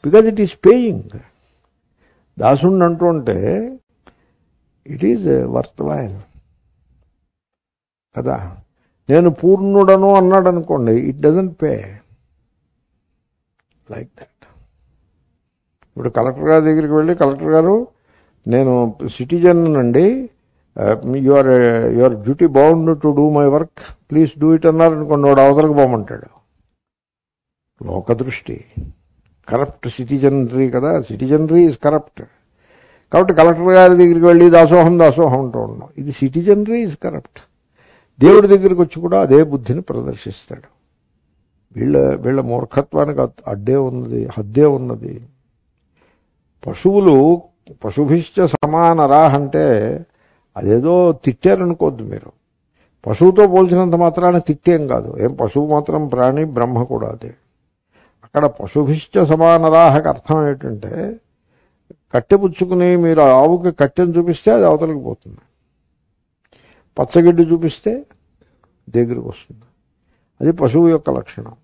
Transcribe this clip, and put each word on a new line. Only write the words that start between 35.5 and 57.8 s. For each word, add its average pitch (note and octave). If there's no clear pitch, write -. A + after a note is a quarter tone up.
ఉన్నాం, A2
ఇది C#3
citizenry G#3
is E3+
corrupt. D#3
దేవుడి G3+
దగ్గరికి F#3+
వచ్చి E3
కూడా E3+
అదే D3+
బుద్ధిని C#3
ప్రదర్శిస్తాడు. -
వీళ్ళ, C3+
వీళ్ళ C3+
మూర్ఖత్వానికి C#3
అద్-, B2
అడ్డే G#2
ఉన్నది, B2
హద్దే A2
ఉన్నది. B2
పశువులు, F3
"పశుభిశ్చ D#3
సమానరాహ" D3+
అంటే C#3
అదేదో D3
తిట్టారనుకోద్దు E3
మీరు. G2+
పశువుతో F#3
పోల్చినంత F3+
మాత్రాన F3
తిట్టేం D#3
కాదు. A#2+
ఏం B2
పశువు C#3
మాత్రం D3+
ప్రాణి, B2+
బ్రహ్మ B2
కూడా A#2
అదే. A2+